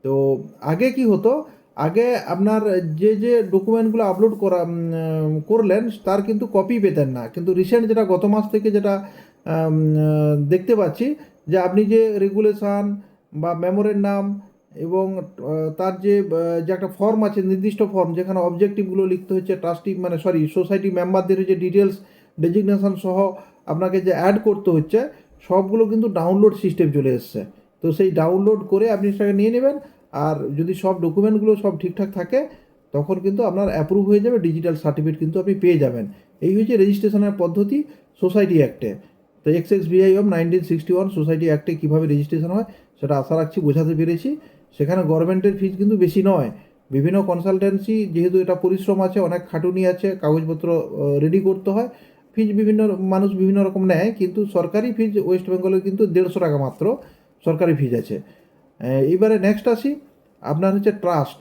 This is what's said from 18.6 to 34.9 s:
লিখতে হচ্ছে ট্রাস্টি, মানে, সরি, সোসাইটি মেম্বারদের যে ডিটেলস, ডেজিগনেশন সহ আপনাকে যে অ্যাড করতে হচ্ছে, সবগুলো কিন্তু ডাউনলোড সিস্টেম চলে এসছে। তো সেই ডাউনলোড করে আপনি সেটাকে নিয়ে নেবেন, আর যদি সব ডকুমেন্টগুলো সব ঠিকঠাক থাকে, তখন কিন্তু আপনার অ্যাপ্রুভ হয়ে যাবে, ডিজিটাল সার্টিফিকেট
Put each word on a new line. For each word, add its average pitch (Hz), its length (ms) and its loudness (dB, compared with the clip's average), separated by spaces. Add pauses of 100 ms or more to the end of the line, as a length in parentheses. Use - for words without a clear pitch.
লিখতে 185 280 -4
হচ্ছে 185 220 -2
ট্রাস্টি, 170 400 -6
মানে, 175 220 -4
সরি, 160 300 0
সোসাইটি 190 440 -2
মেম্বারদের 185 540 0
যে 185 100 2
ডিটেলস, 185 420 2 (420)
ডেজিগনেশন 196 560 2
সহ 190 400 0 (300)
আপনাকে 185 360 0
যে 180 100 0
অ্যাড 196 320 2
করতে 202 280 0
হচ্ছে, 190 380 0 (380)
সবগুলো 196 380 2
কিন্তু 220 220 0
ডাউনলোড 190 540 2
সিস্টেম 165 300 0
চলে 135 180 0
এসছে। 117 360 -4 (360)
তো 165 100 0
সেই 190 200 2
ডাউনলোড 190 480 2
করে 208 320 0
আপনি 202 200 0
সেটাকে 202 220 0
নিয়ে 208 180 2
নেবেন, 269 280 0 (320)
আর 143 440 -4
যদি 165 180 -2
সব 185 280 -2
ডকুমেন্টগুলো 208 540 2
সব 196 240 -4
ঠিকঠাক 190 340 -4
থাকে, 254 340 -2 (460)
তখন 151 260 -2
কিন্তু 196 240 -2
আপনার 196 260 0
অ্যাপ্রুভ 190 360 0
হয়ে 208 140 4
যাবে, 233 200 2
ডিজিটাল 165 360 0
সার্টিফিকেট 156 440 -2